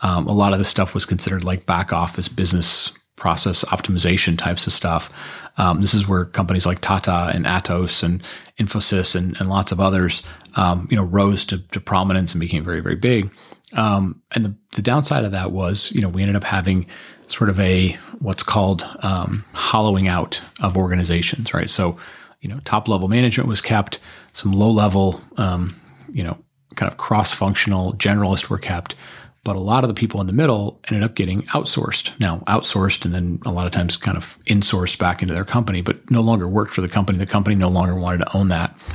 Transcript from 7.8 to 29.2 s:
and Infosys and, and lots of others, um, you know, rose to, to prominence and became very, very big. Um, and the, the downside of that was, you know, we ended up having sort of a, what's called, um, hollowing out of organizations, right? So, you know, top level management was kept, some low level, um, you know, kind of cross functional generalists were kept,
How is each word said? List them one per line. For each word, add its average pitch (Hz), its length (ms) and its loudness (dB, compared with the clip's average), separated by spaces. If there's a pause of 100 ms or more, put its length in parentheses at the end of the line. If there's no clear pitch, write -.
and 90 220 0 (340)
Infosys 101 560 -2
and, 90 280 -2
and 95 80 0
lots 95 240 0
of 90 80 0
others, 92 420 2 (320)
um, 87 340 2
you 123 60 4
know, 101 80 2
rose 98 440 2
to, 95 100 -4
to 92 240 -8
prominence 95 500 0
and 85 80 -2
became 82 240 -2
very, 85 160 -4
very - 160 -2
big. 104 340 2 (460)
Um, 101 460 0 (100)
and 113 140 0
the, 101 100 -4 (200)
the 110 60 -2
downside 131 440 0
of 98 80 -4
that 95 180 -2
was, 92 400 -2
you 202 100 0
know, 98 60 0
we 92 140 -2
ended 101 160 2
up 98 80 -2
having 92 420 0 (400)
sort - 220 0
of 98 100 2
a, 92 320 4 (280)
what's 98 220 -4
called, 95 460 0 (140)
um, 98 420 -2 (100)
hollowing 104 540 2
out 87 320 -2 (220)
of 95 160 0
organizations, 90 760 0
right? 85 160 0
So, 87 280 -2 (420)
you - 80 -10
know, 127 160 -8
top 107 240 -2
level 95 220 0
management 120 400 2
was 107 100 -2
kept, - 400 -2 (320)
some - 220 -2
low 107 180 4
level, 98 480 2 (160)
um, 90 400 -2 (340)
you 98 140 -6
know, 85 140 -6 (380)
kind - 140 0
of - 80 -8
cross - 360 0
functional 98 640 0
generalists 101 540 0
were 101 80 -2
kept, 87 380 -8 (500)